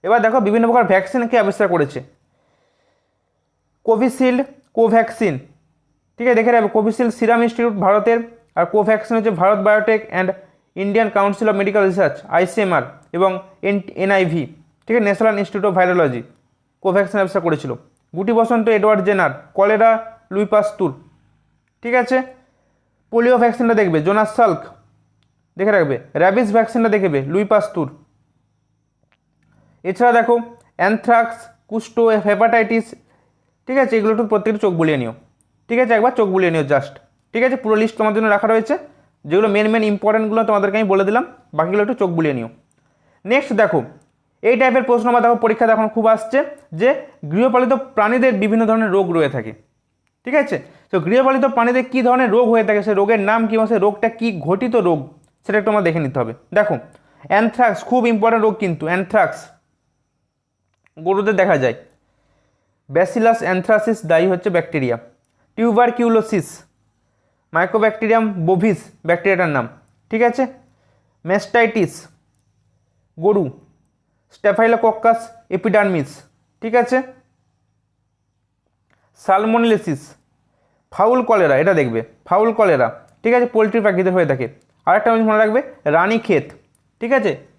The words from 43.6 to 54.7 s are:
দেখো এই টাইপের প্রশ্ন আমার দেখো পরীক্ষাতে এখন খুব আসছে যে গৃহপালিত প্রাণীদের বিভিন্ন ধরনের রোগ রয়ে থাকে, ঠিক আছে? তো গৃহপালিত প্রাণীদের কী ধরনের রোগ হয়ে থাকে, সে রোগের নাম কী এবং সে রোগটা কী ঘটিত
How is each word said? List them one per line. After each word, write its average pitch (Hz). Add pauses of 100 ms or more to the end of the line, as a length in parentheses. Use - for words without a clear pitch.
দেখো 175 (640)
এই 240
টাইপের 254
প্রশ্ন 233
আমার 240
দেখো 233
পরীক্ষাতে 226
এখন 220
খুব 226
আসছে 220 (420)
যে 233 (420)
গৃহপালিত 247 (220)
প্রাণীদের 233 (100)
বিভিন্ন 220
ধরনের 220
রোগ 196 (100)
রয়ে 151
থাকে, 113 (760)
ঠিক 247
আছে? 233 (340)
তো - (100)
গৃহপালিত 262 (100)
প্রাণীদের 247
কী 254
ধরনের 247
রোগ 240
হয়ে 220
থাকে, 208
সে 214
রোগের 202
নাম 226
কী 208
এবং 220
সে 226
রোগটা 208 (120)
কী 226 (200)
ঘটিত 220 (120)